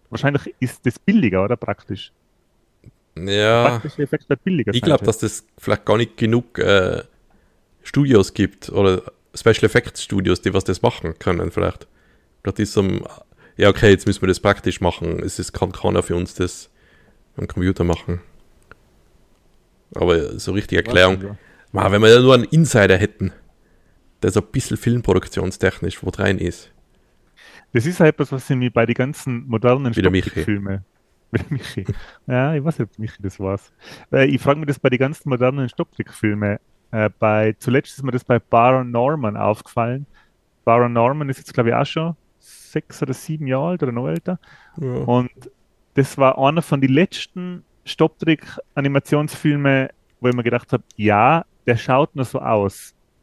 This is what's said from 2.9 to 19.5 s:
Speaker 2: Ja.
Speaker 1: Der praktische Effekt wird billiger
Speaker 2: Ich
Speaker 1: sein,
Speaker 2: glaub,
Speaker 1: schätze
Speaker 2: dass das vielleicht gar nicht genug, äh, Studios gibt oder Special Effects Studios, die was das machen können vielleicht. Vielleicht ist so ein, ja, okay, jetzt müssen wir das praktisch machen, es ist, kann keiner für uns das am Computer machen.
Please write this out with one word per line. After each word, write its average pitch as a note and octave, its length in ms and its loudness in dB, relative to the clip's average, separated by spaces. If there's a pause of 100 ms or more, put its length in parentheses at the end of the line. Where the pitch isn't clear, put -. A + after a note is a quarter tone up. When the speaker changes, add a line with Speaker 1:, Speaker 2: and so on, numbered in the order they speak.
Speaker 2:
Ja. G#2 500 2
Speaker 1:
Der - 80 4
praktische C3 320 -6
Effekt - 260 -4
wird - 120 -2
billiger C#3+ 300 -2
Speaker 2:
Ich B2 80 -2
Speaker 1:
sein, - 60 -4
Speaker 2:
glaub, D3+ 140 4
Speaker 1:
schätze G2+ 60 -6
Speaker 2:
dass A2 120 0
das - 280 -6 (120)
vielleicht - 260 -4
gar G#2+ 140 2
nicht A#2 180 -4
genug, A#2 420 -2
äh, F#2 440 2 (800)
Studios C3 500 2
gibt - 380 -4
oder F#2+ 320 2 (320)
Special - 300 2
Effects - 380 0
Studios, F#2+ 380 0
die F#2 140 -2
was G2 100 0
das F#2 160 -4
machen - 380 -4
können F2 320 -4
vielleicht. - 360 -6 (560)
Vielleicht G2 180 -6
ist G#2 120 -4
so G#2+ 80 0
ein, F#2+ 240 0 (540)
ja, G2+ 100 6
okay, G2+ 220 6
jetzt F#2 160 4
müssen G2+ 160 -2
wir F#2 60 0
das F#2 120 0
praktisch - 400 0
machen, E2+ 400 -2
es - 180 -8
ist, - 140 -8
kann F#2 200 -4
keiner F#2+ 300 0
für F2 140 -4
uns F2+ 180 -6
das - 360 -6 (680)
am - 100 -8
Computer F#2 380 -2
machen. F2 380 -4 (1700)